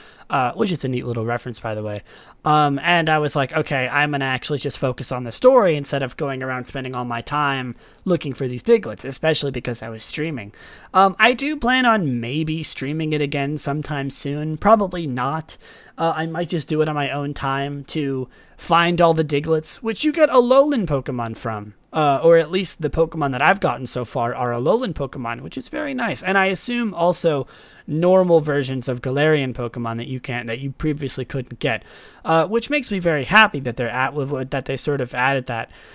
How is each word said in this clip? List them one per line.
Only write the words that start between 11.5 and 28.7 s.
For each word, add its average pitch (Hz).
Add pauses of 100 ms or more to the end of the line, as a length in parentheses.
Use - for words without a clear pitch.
plan 254
on 165
maybe 156
streaming 156
it 151
again 143
sometime 143
soon. 151
Probably 190
not. 135 (380)
Uh, 165
I 160
might 165
just 165
do 156
it 156
on 156
my 143
own 143
time 139
to 135 (280)
find 170
all 165
the 160
Diglets, 156
which 226
you 302
get 311
Alolan 254
Pokemon 127
from. 104 (180)
Uh, 143
or 165
at 160
least 185
the 147
Pokemon 156
that 127
I've 190
gotten 127
so 123
far 123
are 123
Alolan 180
Pokemon, 123
which 165
is -
very 302
nice. 233
And 190
I 190
assume 220
also 170 (400)
normal 175
versions 135